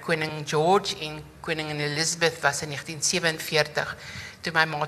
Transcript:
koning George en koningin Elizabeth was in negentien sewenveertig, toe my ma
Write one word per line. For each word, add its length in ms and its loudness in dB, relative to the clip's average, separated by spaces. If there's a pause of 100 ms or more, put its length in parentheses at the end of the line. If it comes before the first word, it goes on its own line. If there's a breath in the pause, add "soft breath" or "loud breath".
koning 480 -2
George 500 4
en 240 -8 (180)
koningin 380 -4
Elizabeth 640 0
was 200 2
in 80 -6
negentien 320 -8
sewenveertig, 920 2 (460 loud breath)
toe 120 -4
my 120 6
ma 220 0